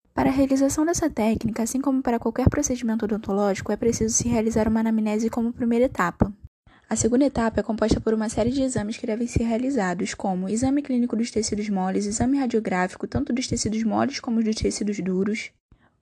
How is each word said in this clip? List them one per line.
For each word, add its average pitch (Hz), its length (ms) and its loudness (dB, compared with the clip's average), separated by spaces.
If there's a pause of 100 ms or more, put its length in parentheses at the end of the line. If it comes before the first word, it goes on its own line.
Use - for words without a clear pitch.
(160)
Para 269 160 2
a - 20 2
realização 269 500 2
dessa 339 280 0
técnica, 220 500 0
assim 240 180 -2
como 269 220 0
para 233 160 0
qualquer 247 320 2
procedimento 240 560 0
odontológico, 202 680 -2
é 208 40 -2
preciso 233 400 0
se - 120 0
realizar 226 400 2
uma 220 120 2
anamnese 220 500 0
como 233 240 -2
primeira 233 320 2
etapa. 196 480 0 (560)
A 220 60 -2
segunda 240 300 4
etapa 226 340 0
é 202 40 2
composta 220 380 0
por 226 140 0
uma 220 140 0
série 233 200 0
de 269 140 0
exames 233 340 -2
que - 80 -10
devem 240 220 -2
ser - 160 0
realizados, 226 720 0
como 185 340 -2
exame 262 320 0
clínico 247 340 0
dos 226 140 0
tecidos 214 400 -2
moles, 196 380 0
exame 240 320 0
radiográfico, 214 680 -2
tanto 247 260 -4
dos 247 140 -2
tecidos 220 380 -2
moles 220 360 0
como 233 220 0
dos 214 140 0
tecidos 208 460 -2
duros, 190 500 -2 (500)